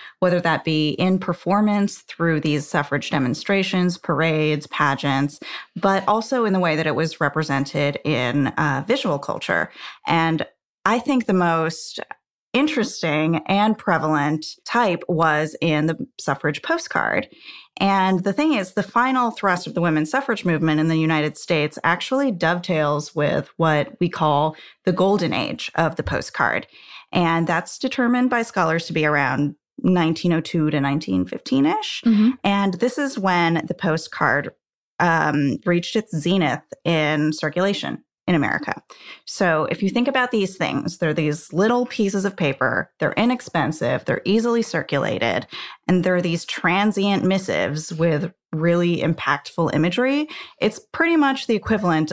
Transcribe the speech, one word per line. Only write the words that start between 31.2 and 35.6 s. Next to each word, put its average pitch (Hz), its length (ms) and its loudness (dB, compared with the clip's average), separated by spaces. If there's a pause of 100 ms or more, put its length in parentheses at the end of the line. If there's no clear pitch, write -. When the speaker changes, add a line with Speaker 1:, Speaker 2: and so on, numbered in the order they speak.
Speaker 1:
fifteen-ish. 330 760 0
Speaker 2:
Mm-hmm. 220 260 6 (120)
Speaker 1:
And 202 320 2
this 247 220 -2
is 277 220 -4
when 175 480 2
the - 80 -6
postcard, 151 760 -2 (500)
um, 156 640 2